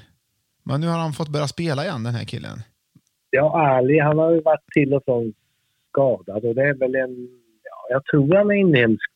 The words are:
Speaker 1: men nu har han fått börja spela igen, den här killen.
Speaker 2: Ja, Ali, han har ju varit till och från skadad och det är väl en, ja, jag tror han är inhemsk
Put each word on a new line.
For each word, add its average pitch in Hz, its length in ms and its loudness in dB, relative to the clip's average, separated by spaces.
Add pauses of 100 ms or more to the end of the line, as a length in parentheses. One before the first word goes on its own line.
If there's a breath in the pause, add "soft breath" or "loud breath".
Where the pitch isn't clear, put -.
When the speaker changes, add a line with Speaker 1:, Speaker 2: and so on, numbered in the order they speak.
(640)
Speaker 1:
men 139 180 -4
nu 165 60 -4
har 170 120 -2
han 160 140 -4
fått 156 160 -8
börja 147 180 -4
spela 151 380 -4
igen, 156 200 -8
den 120 100 -4
här 110 100 -6
killen. - 340 -12 (720)
Speaker 2:
Ja, 151 300 0 (160)
Ali, 131 220 4
han 151 200 2
har 160 140 2
ju 165 80 2
varit 156 320 0
till 139 220 2
och 135 100 -2
från 117 280 -2 (580)
skadad 107 540 -2
och 117 100 -2
det 131 80 0
är 143 120 0
väl 131 200 -2
en, 127 340 -6 (340)
ja, - 280 -20
jag 135 140 -2
tror 147 320 2
han 208 140 2
är 202 40 2
inhemsk 131 600 2